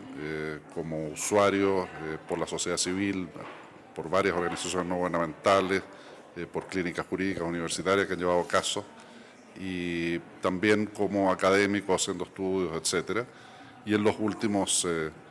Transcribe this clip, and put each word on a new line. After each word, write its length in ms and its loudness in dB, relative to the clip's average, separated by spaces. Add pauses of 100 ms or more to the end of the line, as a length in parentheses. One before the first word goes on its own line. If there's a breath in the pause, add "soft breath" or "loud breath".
(160)
eh, 440 -6 (120)
como 360 -6
usuario, 800 4
eh, 320 -8 (100)
por 100 -2
la 80 -2
sociedad 300 -2
civil, 520 -2 (680 loud breath)
por 120 -8
varias 280 2
organizaciones 500 -2
no 80 -2
gubernamentales, 880 2 (540 loud breath)
eh, 100 -8
por 220 -8
clínicas 360 -2
jurídicas 380 -2
universitarias 640 2
que 60 -2
han 80 -4
llevado 260 2
casos, 380 -2 (800 loud breath)
y 560 -2 (220)
también 460 2
como 440 2
académico 640 4
haciendo 320 0
estudios, 500 -2
etcétera. 520 -2 (580 loud breath)
Y 100 2
en 80 4
los 160 4
últimos, 720 0
eh, 220 0 (200 loud breath)